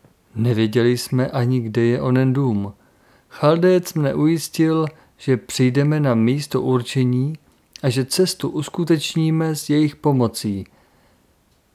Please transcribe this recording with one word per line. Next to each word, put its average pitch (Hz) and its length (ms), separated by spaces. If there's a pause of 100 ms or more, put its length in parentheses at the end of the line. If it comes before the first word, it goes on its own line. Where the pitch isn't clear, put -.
(360)
Nevěděli 117 640
jsme 127 320
ani, 127 300
kde 113 220
je 120 200
onen 131 320
dům. 107 400 (560)
Chaldejec 175 640
mne 143 200
ujistil, 160 760 (300)
že 127 200
přijdeme 143 600
na 135 160
místo 127 460
určení 127 720 (500)
a 143 60
že 127 160
cestu 175 440
uskutečníme 160 1080
s - 140
jejich 147 260
pomocí. 113 720 (1080)